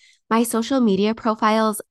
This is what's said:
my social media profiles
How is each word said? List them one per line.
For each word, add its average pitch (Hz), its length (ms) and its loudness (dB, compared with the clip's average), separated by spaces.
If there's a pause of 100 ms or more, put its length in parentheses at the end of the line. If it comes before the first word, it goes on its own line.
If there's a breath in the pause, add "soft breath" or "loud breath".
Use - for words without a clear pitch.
(300 soft breath)
my 226 140 2
social 233 380 -2
media 208 340 2
profiles 220 760 0